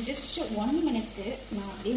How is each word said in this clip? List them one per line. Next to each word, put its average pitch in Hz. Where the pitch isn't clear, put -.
just -
ஒன் 269
மினிட்க்கு 208
நான் 196
அப்படியே 226